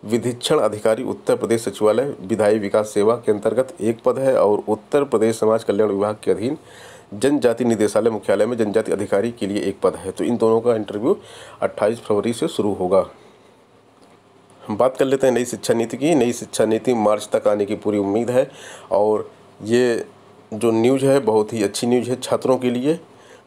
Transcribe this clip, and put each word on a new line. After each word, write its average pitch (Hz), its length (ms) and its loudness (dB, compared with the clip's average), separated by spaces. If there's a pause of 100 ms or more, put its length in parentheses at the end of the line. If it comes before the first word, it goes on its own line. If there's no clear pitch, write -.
विधिक्षण 120 560 0
अधिकारी 110 440 0
उत्तर 101 320 -2
प्रदेश 113 260 0
सचिवालय 107 600 0
विधायी 104 380 2
विकास 104 300 0
सेवा 107 260 2
के 120 160 -2
अंतर्गत 110 500 0
एक 113 220 -2
पद 123 160 4
है 135 180 2
और 101 300 2
उत्तर 107 360 0
प्रदेश 110 340 0
समाज 110 260 2
कल्याण 104 260 0
विभाग 104 340 -2
के - 80 0
अधीन 120 260 -2 (580)
जनजाति 123 500 0
निदेशालय 110 440 2
मुख्यालय 107 360 0
में 120 120 -4
जनजाति 107 340 0
अधिकारी 101 400 -2
के 107 160 -8
लिए 101 140 -4
एक 98 180 -6
पद 92 160 0
है। - 160 -10
तो 92 120 -6
इन 113 140 -2
दोनों 113 240 2
का 117 140 2
इंटरव्यू 107 400 -2 (460)
अट्ठाईस 107 380 -2
फरवरी 107 340 -2
से 151 140 -4
शुरू 104 260 -2
होगा। 92 320 2 (1600)
हम 107 160 -8
बात 127 200 0
कर 139 80 2
लेते 135 220 0
हैं 127 60 4
नई 120 120 0
शिक्षा 113 280 -4
नीति 113 240 -2
की। 147 180 0
नई 120 180 2
शिक्षा - 320 -2
नीति 110 300 0
मार्च 107 380 0
तक 110 140 0
आने 104 180 0
की 104 100 -4
पूरी 104 220 -2
उम्मीद 104 340 -2
है 127 180 2 (420)
और 104 380 0 (340)
ये 113 420 0 (480)
जो 110 180 0
न्यूज़ 127 340 2
है 135 140 4
बहुत 110 340 0
ही 110 100 0
अच्छी 101 240 -2
न्यूज़ 120 220 0
है 127 120 -4
छात्रों 127 360 0
के 127 120 -2
लिए। 131 300 -2 (480)